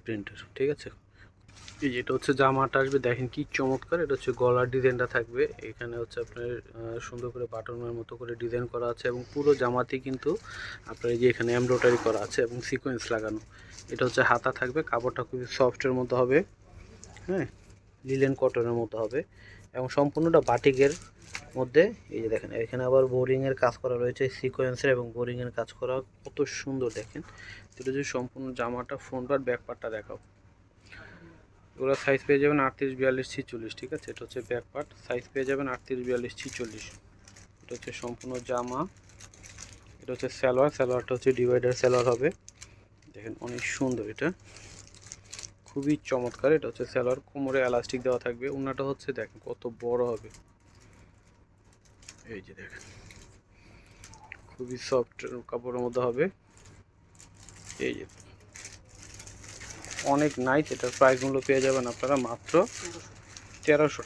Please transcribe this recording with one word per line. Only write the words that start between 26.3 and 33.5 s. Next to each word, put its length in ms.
সুন্দর 380
দেখেন। 240
তো 100
এটা 140
যে 60
সম্পূর্ণ 320
জামাটা, 360
ফ্রন্ট 220
পার্ট, 200
ব্যাক 180
পার্টটা 300
দেখাও। 220
এগুলো 180
সাইজ 220
পেয়ে 160
যাবেন 240
আটত্রিশ, 340
বিয়াল্লিশ, 340
ছিচল্লিশ, 460